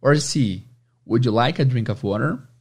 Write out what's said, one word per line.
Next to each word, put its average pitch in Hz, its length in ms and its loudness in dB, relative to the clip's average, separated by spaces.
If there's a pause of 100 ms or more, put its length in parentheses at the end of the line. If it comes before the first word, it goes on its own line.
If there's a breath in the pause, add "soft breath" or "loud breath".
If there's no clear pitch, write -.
Or 135 140 4
C, 117 500 -2 (400)
would 117 200 0
you 117 60 0
like 120 280 0
a 147 60 4
drink 123 240 0
of - 140 -6
water? 123 360 -2 (220)